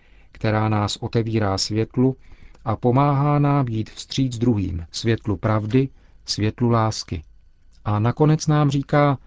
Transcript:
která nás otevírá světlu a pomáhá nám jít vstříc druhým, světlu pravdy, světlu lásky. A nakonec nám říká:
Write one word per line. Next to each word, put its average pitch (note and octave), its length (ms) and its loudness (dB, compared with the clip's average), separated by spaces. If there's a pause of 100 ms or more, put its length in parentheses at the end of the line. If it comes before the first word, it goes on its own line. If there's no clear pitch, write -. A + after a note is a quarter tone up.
(320)
která G#2+ 360 0
nás G#2 280 -2
otevírá A2 640 -2
světlu A#2+ 580 -2 (480)
a G#2+ 120 -2
pomáhá C#3+ 640 2
nám C#3+ 300 2
jít A2 220 -4
vstříc C3 480 -4
druhým, F#2 520 0
světlu A2 460 -2
pravdy, A2 520 0 (360)
světlu A2 460 -2
lásky. A2 520 -2 (600)
A G#2 140 0
nakonec D3 480 2
nám D3+ 240 2
říká: C#3+ 560 0